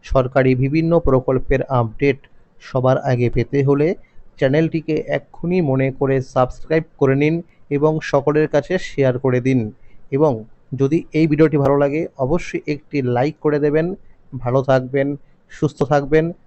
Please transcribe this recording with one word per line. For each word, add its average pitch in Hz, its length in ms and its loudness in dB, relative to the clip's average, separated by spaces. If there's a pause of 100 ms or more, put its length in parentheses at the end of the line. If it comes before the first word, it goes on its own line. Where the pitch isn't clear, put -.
সরকারি 131 500 2
বিভিন্ন 147 460 0
প্রকল্পের 131 640 0 (180)
আপডেট 131 380 -2 (440)
সবার 131 420 0
আগে 120 260 0
পেতে 127 340 0
হলে 143 240 2 (480)
চ্যানেলটিকে 156 580 0 (140)
এক্ষুনি 170 540 -4
মনে 131 300 0
করে 135 240 0 (180)
সাবস্ক্রাইব 156 500 -2 (140)
করে 135 180 2
নিন 151 180 2 (360)
এবং 147 220 2 (100)
সকলের 151 460 0
কাছে 151 300 0
শেয়ার 131 400 0
করে 127 220 0
দিন। 131 200 2 (500)
এবং 143 220 2 (440)
যদি 139 220 0 (140)
এই 156 140 2
ভিডিওটি 151 320 4
ভালো 139 200 4
লাগে, 143 220 0 (180)
অবশ্যই - 480 -4
একটি 147 320 -6 (160)
লাইক 139 260 0
করে 147 180 0
দেবেন। 147 280 2 (460)
ভালো 123 300 0
থাকবেন, 135 460 0 (440)
সুস্থ - 320 -4
থাকবেন। 143 400 2 (220)